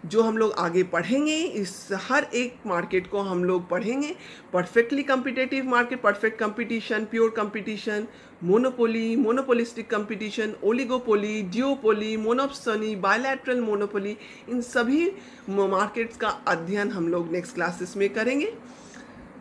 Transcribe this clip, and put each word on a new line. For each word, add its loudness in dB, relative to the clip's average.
जो 4
हम 2
लोग 4
आगे 2
पढ़ेंगे, 2
इस -4
हर 2
एक -2
market 0
को 0
हम 0
लोग 2
पढ़ेंगे। -2
Perfectly 2
competitive 0
market, 2
perfect 2
competition, -2
pure 2
competition, -4
monopoly, 4
monopolistic 2
competition, -4
oligopoly, 2
duopoly, 2
monopsony, 0
bilateral 0
monopoly, -2
इन -2
सभी 2
म-, 0
markets 0
का -2
अध्ययन -2
हम -2
लोग -2
next -4
classes -4
में 2
करेंगे। 0